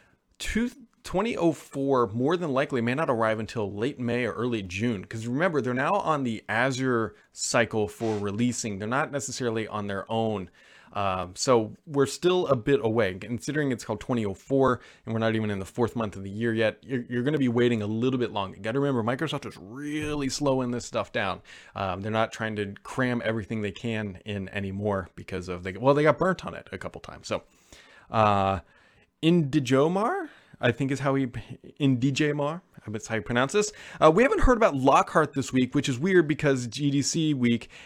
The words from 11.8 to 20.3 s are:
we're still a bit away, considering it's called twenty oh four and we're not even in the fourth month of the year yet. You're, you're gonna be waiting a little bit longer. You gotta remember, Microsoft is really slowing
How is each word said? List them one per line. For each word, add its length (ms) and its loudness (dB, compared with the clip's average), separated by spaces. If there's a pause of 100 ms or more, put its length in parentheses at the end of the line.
we're 200 2
still 420 0
a 80 4
bit 260 2
away, 320 2
considering 560 -4
it's 140 -6
called 160 -6
twenty 260 -2
oh 80 -4
four 460 2 (240)
and 100 -6
we're 60 -2
not 160 2
even 140 0
in 100 -4
the 40 -6
fourth 300 -2
month 220 -4
of 80 -12
the 60 -10
year 220 -2
yet. 300 2
You're, 260 -4
you're 140 -2
gonna 160 0
be 100 2
waiting 340 4
a 40 -4
little 320 0
bit 140 -2
longer. 240 -4
You 60 -16
gotta 180 -2
remember, 240 2
Microsoft 420 -4
is 100 -14
really 720 -6
slowing 440 0